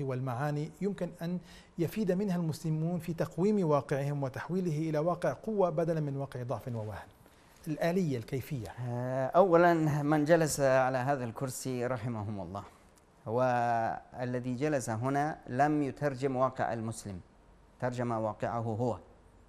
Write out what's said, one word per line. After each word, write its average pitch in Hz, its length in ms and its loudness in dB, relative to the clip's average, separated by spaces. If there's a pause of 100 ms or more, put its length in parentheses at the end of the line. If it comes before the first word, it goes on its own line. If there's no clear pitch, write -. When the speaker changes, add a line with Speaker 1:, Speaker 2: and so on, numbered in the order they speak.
Speaker 1:
والمعاني 135 720 -2 (100)
يمكن 185 300 -2 (100)
أن 175 180 -4 (380)
يفيد 180 340 0
منها 185 240 0
المسلمون 160 640 -2
في 165 140 -6
تقويم 175 560 2
واقعهم 143 540 0
وتحويله 160 640 -2
إلى 151 100 0
واقع 170 340 0
قوة 196 360 0
بدلا 165 300 0
من 143 180 -2
واقع 131 260 -6
ضعف 120 240 -6
ووهن؟ 107 400 -6 (600)
الآلية، 165 500 0
الكيفية. 120 520 -6
Speaker 2:
آه، 127 580 -4
أولًا 175 460 8 (300)
من 147 220 2
جلس 160 340 4
على 131 380 4
هذا 131 260 0
الكرسي 123 640 -4
رحمهم 110 560 -4
الله، 95 220 -8 (600)
والذي 120 1300 0
جلس 135 340 0
هنا 135 480 0 (100)
لم 147 360 2
يترجم 135 520 -2
واقع 127 380 0
المسلم، 110 460 -6 (600)
ترجم 123 320 -2
واقعه 110 480 -2
هو. 113 380 -2 (520)